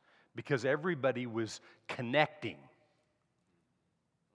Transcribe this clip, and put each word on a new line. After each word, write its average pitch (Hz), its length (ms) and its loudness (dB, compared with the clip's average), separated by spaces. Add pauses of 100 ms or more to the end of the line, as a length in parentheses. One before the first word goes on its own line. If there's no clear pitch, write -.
(360)
because 117 280 0
everybody 135 600 2
was 113 360 -4 (260)
connecting. 120 680 0 (1800)